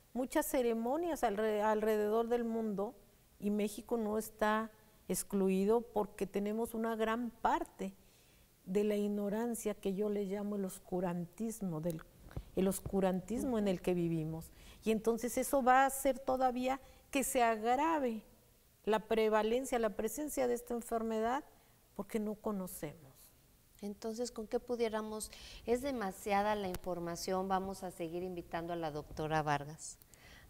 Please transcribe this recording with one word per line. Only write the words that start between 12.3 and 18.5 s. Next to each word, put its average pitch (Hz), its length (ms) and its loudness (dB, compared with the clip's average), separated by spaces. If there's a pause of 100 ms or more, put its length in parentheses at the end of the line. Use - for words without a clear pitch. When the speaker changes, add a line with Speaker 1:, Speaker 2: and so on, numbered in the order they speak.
Speaker 1:
el 185 100 4
oscurantismo 196 880 0
en 202 120 2
el 180 120 0
que 180 120 2
vivimos. 165 580 -2 (320)
Y 214 80 2
entonces 226 460 0
eso 262 260 2
va 254 200 8
a - 20 6
hacer 269 340 2
todavía 254 640 0 (280)
que 269 140 2
se - 180 2
agrave 233 840 2 (600)